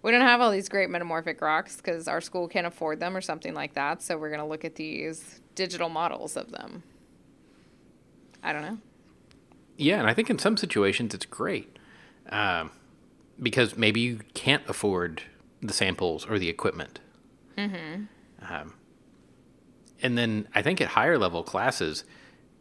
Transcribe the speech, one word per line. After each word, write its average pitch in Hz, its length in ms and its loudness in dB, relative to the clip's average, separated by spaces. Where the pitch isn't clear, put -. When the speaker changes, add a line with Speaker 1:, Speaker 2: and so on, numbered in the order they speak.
Speaker 1:
we 226 100 4
don't 247 80 8
have 240 200 8
all 233 120 6
these 196 160 0
great 190 200 2
metamorphic 165 520 -4
rocks 156 400 0
'cause 165 260 -4
our 160 140 -2
school 175 260 -4
can't 175 200 -2
afford 160 340 -4
them," 185 160 -2
or 185 40 -2
something 170 340 -6
like 147 200 -6
that, 143 280 -2
"so 170 140 -4
we're 156 140 -6
gonna 151 160 -4
look 156 180 -6
at 160 120 -8
these 156 640 -10
digital 175 320 -2
models 165 480 -4
of - 160 -10
them"? - 320 -14
I 156 100 -2
don't 151 100 -4
know. 208 160 -8
Speaker 2:
Yeah, 160 220 4
and 113 80 4
I 110 80 6
think 226 160 2
in 220 80 2
some 214 180 2
situations 101 580 2
it's - 120 -10
great, - 500 -6
um, 90 420 0
because 117 340 4
maybe 110 240 4
you 117 200 -2
can't 139 340 2
afford 90 540 -2
the 104 120 -4
samples 90 540 2
or 107 120 2
the 87 120 2
equipment. - 500 -4
Speaker 1:
Mm-hmm. 190 460 -6
Speaker 2:
Um, 78 260 -8
and 123 140 0
then 110 380 0
I 104 80 2
think 180 180 2
at - 80 2
higher 139 300 4
level 85 240 2
classes, 92 640 -2